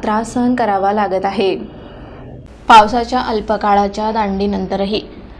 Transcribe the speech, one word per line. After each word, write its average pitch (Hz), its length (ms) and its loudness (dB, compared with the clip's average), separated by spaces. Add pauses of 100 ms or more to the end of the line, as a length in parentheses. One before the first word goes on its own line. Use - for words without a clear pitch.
त्रास 214 300 -2
सहन 247 220 2
करावा 202 380 2
लागत 190 320 0
आहे. 196 300 0 (1120)
पावसाच्या 233 520 6
अल्पकाळाच्या 208 920 0
दांडीनंतरही 196 920 -2 (380)